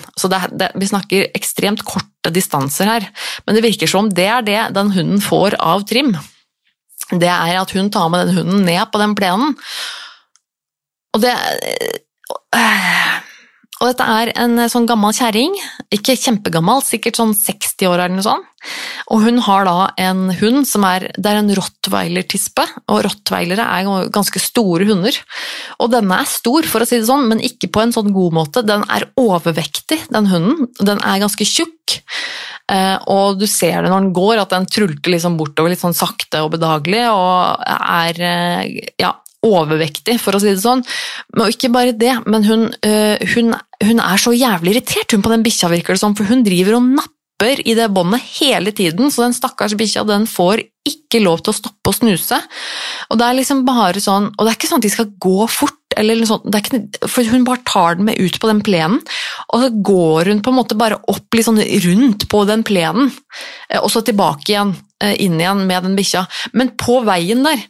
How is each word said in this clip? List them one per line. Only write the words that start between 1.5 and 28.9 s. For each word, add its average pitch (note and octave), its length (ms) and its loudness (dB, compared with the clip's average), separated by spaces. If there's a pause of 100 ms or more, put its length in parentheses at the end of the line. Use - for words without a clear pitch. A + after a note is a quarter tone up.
korte - 480 -8
distanser D#3+ 560 -2
her, A3+ 200 -2 (360)
men G#3 140 2
det A3+ 80 2
virker F3+ 240 0
som G#3 180 2
det F#3 220 0
er A#3+ 160 0
det G3+ 140 0 (180)
den G3+ 160 2
hunden F3+ 260 0
får F#3+ 400 2
av F3+ 300 2
Trym. A#3+ 240 2 (1000)
Det F3 160 2
er F3 320 0
at F#3+ 160 -4
hun G3 160 0
tar E3 200 2
med F3 160 2
den F3+ 100 2
hunden F#3 300 0
ned F3+ 240 0
på G#3 100 0
den G#3 160 0
plenen. G3+ 380 0 (1600)
Og G#3+ 80 0
det, B3 140 2 (1200)
øh, G3+ 600 0 (640)
og A#3+ 80 2
dette B3 160 -2
er A3+ 320 0
en, A#3+ 240 2
øh, A#3 80 0
sånn A#3 180 2
gammel G#3+ 240 2
kjerring, B3 400 0 (400)
ikke G#3 240 0
kjempegammel, G3+ 720 0
sikkert A3+ 320 -4
sånn A3 180 2
seksti - 540 -2
år F3 80 2
eller F3+ 180 0
noe G3 80 -2
sånt. C#4 240 -2 (640)
Og A3 160 2
hun A#3+ 160 2
har G3 240 2
da F3+ 320 2
en F#3 400 0
hund A#3+ 320 2
som G#3 160 2
er, F#3 220 0 (100)
det G3 100 0
er G#3 120 2
en G#3 180 2
rottweiler-tispe, F#3+ 1080 -4 (220)
og G#3 180 2
rottweilere F#3 600 -2
er F3+ 180 -2
jo G3 120 0 (180)
ganske - 260 -2
store F#3+ 480 0
hunder. G3+ 300 2 (640)
Og A#3+ 100 0
denne G3 300 2
er - 80 -4
stor, D#4 400 0
for A3 100 0
å A#3+ 80 0
si A#3+ 140 2
det A3 80 0
sånn, C#4 180 2
men A3 140 0
ikke - 320 -6
på G#3 80 2
en A#3 100 2
sånn G#3 220 0
god F3 240 2
måte. D#3+ 260 0
Den G#3 240 0
er G#3+ 200 -2 (120)